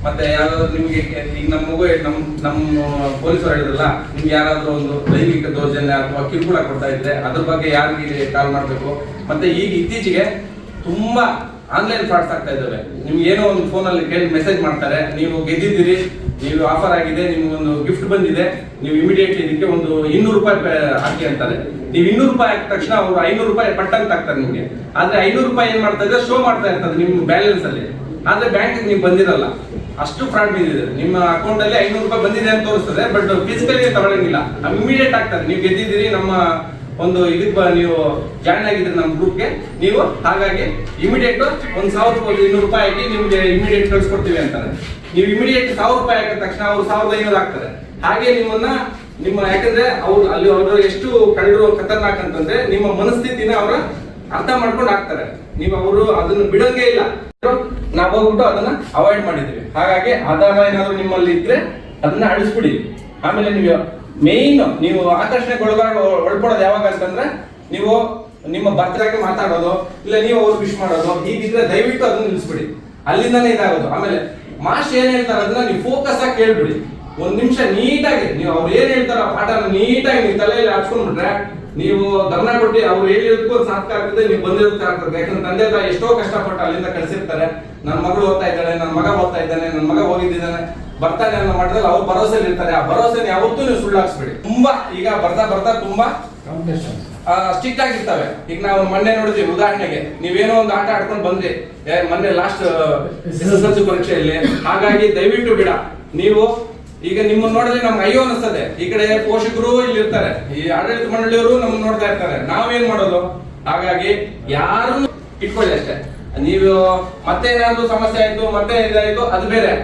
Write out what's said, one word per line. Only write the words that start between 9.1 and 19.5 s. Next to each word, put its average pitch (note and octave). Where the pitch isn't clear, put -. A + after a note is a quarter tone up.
ಮತ್ತೆ D#3
ಈಗ F3+
ಇತ್ತೀಚೆಗೆ F#3+
ತುಂಬಾ A3
ಆನ್‌ಲೈನ್ -
ಫ್ರಾಡ್ಸ್ E3+
ಆಗ್ತಾ C#3
ಇದ್ದಾವೆ. -
ನಿಮ್ಗೆ E3
ಏನೋ G#3
ಒಂದು F#3
ಫೋನಲ್ಲಿ F3+
ಕೇಳಿ E3
ಮೆಸೇಜ್ E3
ಮಾಡ್ತಾರೆ, D3
ನೀವು D#3+
ಗೆದ್ದಿದ್ದೀರಿ, F3+
ನೀವು D#3
ಆಫರ್ D#3+
ಆಗಿದೆ, E3
ನಿಮ್ಗೆ D#3
ಒಂದು D3+
ಗಿಫ್ಟ್ -
ಬಂದಿದೆ, F3
ನೀವು D3+
ಇಮಿಡಿಯೇಟ್ F#3
ಇದಕ್ಕೆ D#3